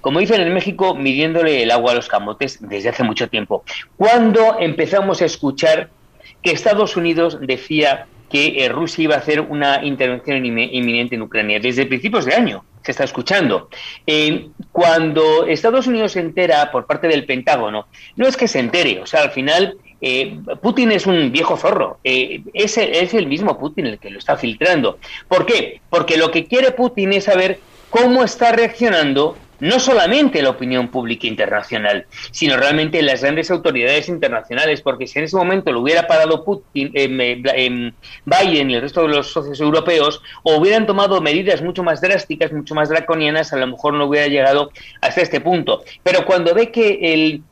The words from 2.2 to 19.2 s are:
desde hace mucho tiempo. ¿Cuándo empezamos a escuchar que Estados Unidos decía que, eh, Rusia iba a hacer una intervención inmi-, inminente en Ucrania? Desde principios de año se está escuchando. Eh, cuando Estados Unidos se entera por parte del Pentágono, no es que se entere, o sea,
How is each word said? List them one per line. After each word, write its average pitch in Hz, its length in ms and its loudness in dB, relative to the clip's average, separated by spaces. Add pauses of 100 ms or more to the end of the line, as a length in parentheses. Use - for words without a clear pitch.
desde 101 300 -6
hace 127 140 -4
mucho 113 260 -4
tiempo. 107 340 -4 (320)
¿Cuándo 220 640 4
empezamos 175 640 0
a 175 40 4
escuchar - 640 0 (540)
que 175 80 0
Estados 208 460 0
Unidos 165 440 0
decía 135 640 -2 (220)
que, 143 360 0
eh, 120 40 0
Rusia 160 360 -4
iba 151 100 2
a 139 40 0
hacer 151 200 0
una 147 460 -2
intervención 131 580 -2
inmi-, 120 280 -2
inminente 120 440 -2
en 113 60 -6
Ucrania? 107 380 -2
Desde 123 260 0
principios 151 400 -2
de 139 100 0
año 156 280 0 (200)
se - 80 -8
está 139 140 -2
escuchando. 127 640 -2 (360)
Eh, 151 420 -2 (240)
cuando 160 760 4
Estados 233 420 2
Unidos 220 260 0
se 190 80 -4
entera 160 500 2
por 123 140 -4
parte 151 220 -2
del 147 180 0
Pentágono, 123 640 -2 (280)
no 247 120 2
es 262 100 0
que 240 100 0
se 147 120 -2
entere, 120 420 0
o - 40 -14
sea, 156 180 0